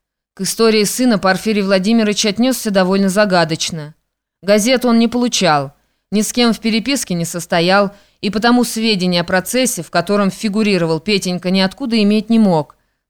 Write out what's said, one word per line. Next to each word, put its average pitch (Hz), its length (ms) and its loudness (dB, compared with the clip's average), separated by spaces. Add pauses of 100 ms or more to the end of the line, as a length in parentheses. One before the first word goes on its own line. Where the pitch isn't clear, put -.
(340)
К - 80 -10
истории 220 420 2
сына 233 340 0
Порфирий 196 440 0
Владимирович 202 640 0
отнёсся 226 440 -2
довольно 196 380 2
загадочно. 170 840 -2 (480)
Газет 214 420 2
он 233 160 4
не 233 80 2
получал, 185 640 0 (400)
ни 208 100 0
с 208 100 -4
кем 240 200 2
в - 80 -4
переписке 226 540 -2
не 170 100 -2
состоял, 180 680 0 (280)
и 208 100 -2
потому 240 340 2
сведения 202 560 0
о 170 40 -4
процессе, 185 580 -2
в - 80 -16
котором 196 400 0
фигурировал 190 680 -2
Петенька, 185 500 -4
ниоткуда 190 520 0
иметь 214 280 0
не 226 80 4
мог. 180 380 2 (340)